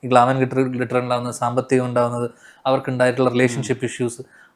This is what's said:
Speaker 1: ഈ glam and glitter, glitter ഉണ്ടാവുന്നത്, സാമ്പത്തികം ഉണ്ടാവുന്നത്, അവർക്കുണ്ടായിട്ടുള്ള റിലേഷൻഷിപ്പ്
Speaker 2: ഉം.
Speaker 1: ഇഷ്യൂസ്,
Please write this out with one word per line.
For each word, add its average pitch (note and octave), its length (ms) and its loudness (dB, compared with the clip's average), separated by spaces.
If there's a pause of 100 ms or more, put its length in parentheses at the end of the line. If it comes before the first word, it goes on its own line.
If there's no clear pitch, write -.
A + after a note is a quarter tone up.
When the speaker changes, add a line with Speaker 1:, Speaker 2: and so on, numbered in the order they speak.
Speaker 1:
ഈ B2+ 40 -8
glam B2 220 6
and C3 120 0
glitter, B2+ 340 -2
glitter B2 220 -2
ഉണ്ടാവുന്നത്, B2 360 -4
സാമ്പത്തികം B2+ 520 0
ഉണ്ടാവുന്നത്, A#2+ 440 -2 (360)
അവർക്കുണ്ടായിട്ടുള്ള B2+ 640 2
റിലേഷൻഷിപ്പ് B2 540 0
Speaker 2:
ഉം. A#2 40 -2
Speaker 1:
ഇഷ്യൂസ്, A#2+ 340 -6 (340)